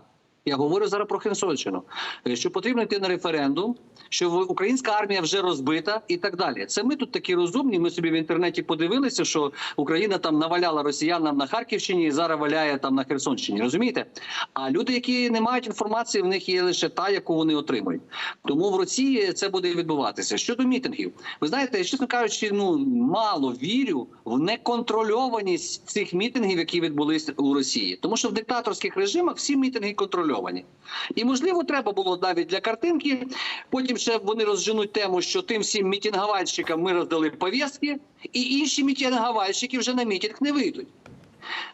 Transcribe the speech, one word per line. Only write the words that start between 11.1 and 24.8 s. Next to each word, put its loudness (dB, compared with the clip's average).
на 2
Харківщині 0
і 4
зараз 2
валяє 2
там 0
на 2
Херсонщині, -2
розумієте? 0
А -2
люди, 0
які 0
не 2
мають 0
інформації, -2
в 2
них 0
є 2
лише 0
та, 0
яку 0
вони 4
отримують. -2
Тому 2
в 4
Росії 2
це -2
буде 0
відбуватися. 0
Щодо 0
мітингів, 0
ви 2
знаєте, 0
я, 0
чесно -2
кажучи, 0
ну, 2
мало 2
вірю -2
в 0
неконтрольованість 0